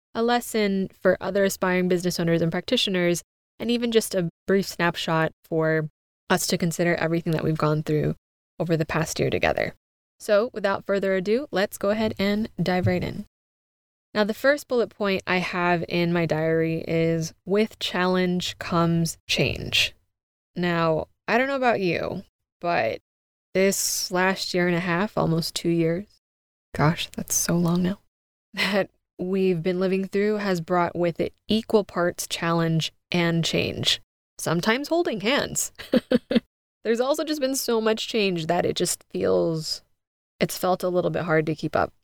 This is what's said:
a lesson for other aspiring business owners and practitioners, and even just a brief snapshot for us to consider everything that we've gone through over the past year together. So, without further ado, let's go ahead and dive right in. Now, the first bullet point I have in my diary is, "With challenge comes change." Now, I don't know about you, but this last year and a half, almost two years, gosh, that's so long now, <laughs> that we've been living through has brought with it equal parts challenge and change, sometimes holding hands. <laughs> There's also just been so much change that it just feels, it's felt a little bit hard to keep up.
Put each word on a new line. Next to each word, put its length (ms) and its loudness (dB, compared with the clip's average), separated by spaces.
a 80 -2
lesson 680 0
for 200 4
other 240 0
aspiring 440 2
business 300 0
owners 240 2
and 80 0
practitioners, 720 0
and 120 -4
even 220 0
just 220 2
a 140 0
brief 200 2
snapshot 680 0
for 440 0
us 180 2
to 100 0
consider 380 0
everything 360 0
that 120 0
we've 120 0
gone 260 0
through 320 0
over 180 0
the 100 0
past 340 -4
year 100 0
together. 440 0
So, 340 0
without 320 -4
further 300 0
ado, 360 0
let's 280 -2
go 120 0
ahead 280 -2
and 320 -2
dive 260 0
right 160 0
in. 240 -8
Now, 100 2
the 100 -2
first 320 0
bullet 240 0
point 360 -2
I 120 2
have 500 0
in 240 0
my 140 2
diary 640 0
is, 440 0
"With 320 -2
challenge 800 -2
comes 580 0
change." 680 -2
Now, 500 0
I 100 2
don't 80 2
know 100 -2
about 240 2
you, 440 -2
but 400 -2
this 560 0
last 440 -2
year 120 2
and 100 2
a 40 0
half, 360 -2
almost 380 0
two 140 -4
years, 380 0
gosh, 420 0
that's 180 -6
so 200 0
long 280 2
now, 180 -2
<laughs> 280 -20
that 360 0
we've 440 2
been 160 0
living 280 0
through 320 0
has 220 0
brought 360 0
with 240 0
it 120 -2
equal 380 2
parts 420 -2
challenge 640 0
and 320 2
change, 560 0
sometimes 500 0
holding 320 0
hands. 500 -2
<laughs> 920 -2
There's 160 0
also 240 0
just 160 -4
been 160 -2
so 240 0
much 280 0
change 380 0
that 180 2
it 100 0
just 360 -2
feels, 720 0
it's 160 -2
felt 260 0
a 60 -2
little 220 0
bit 140 -2
hard 220 2
to 80 -2
keep 220 -2
up. 160 0